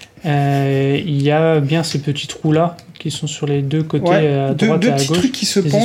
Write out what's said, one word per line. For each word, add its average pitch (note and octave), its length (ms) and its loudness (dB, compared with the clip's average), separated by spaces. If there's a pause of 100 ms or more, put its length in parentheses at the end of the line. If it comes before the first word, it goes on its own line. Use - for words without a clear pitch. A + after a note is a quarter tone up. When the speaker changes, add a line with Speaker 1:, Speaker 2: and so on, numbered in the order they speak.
(260)
Speaker 1:
Euh, C#3 800 0
il C#3+ 160 -2
y C#3+ 100 2
a D#3+ 280 4
bien D#3 240 0
ces D#3 160 -4
petits C#3+ 280 -6
trous-là E3 480 0 (240)
qui D#3 120 -6
sont - 160 -8
sur - 200 -8
les C#3+ 140 0
deux D3+ 220 -2
côtés, D#3 260 0
Speaker 2:
Ouais, F3 140 4
Speaker 1:
euh, C#3 260 0
à C3+ 40 0
Speaker 2:
deux, - 120 0
Speaker 1:
droite D#3+ 160 2
Speaker 2:
deux A3 80 2
Speaker 1:
et - 20 2
à - 40 2
Speaker 2:
petits C#3 120 0
Speaker 1:
gauche. D#3+ 120 0
Speaker 2:
trucs B3+ 120 2
qui - 140 -6
se - 160 0
Speaker 1:
Des E3 60 0
espèces G3+ 180 2